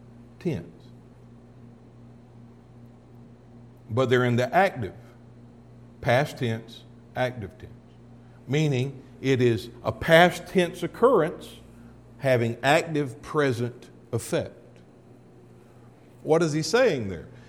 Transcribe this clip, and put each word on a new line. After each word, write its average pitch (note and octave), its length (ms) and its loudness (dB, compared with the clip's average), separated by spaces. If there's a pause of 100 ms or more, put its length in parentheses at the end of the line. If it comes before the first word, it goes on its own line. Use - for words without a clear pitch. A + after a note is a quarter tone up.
(400)
tense. C#3 260 -6 (3250)
But B2 200 0
they're B2 160 4
in A#2+ 120 2
the B2 180 0
active, F3 400 0 (1040)
past C3+ 380 0
tense, A2+ 460 -8 (300)
active A#2+ 440 -6
tense, - 140 -20 (760)
meaning C#3 540 -2 (200)
it C3 200 2
is A#2 280 2 (140)
a - 80 -2
past E3 560 4
tense F3 340 -2
occurrence F#3 680 2 (680)
having A#2 440 0
active D3 580 0
present B2 680 -4 (240)
effect. B2 400 -6 (1700)
What D#3 180 2
is D#3 120 0
he D#3+ 80 -2
saying D#3+ 480 0
there? E2 180 -10 (220)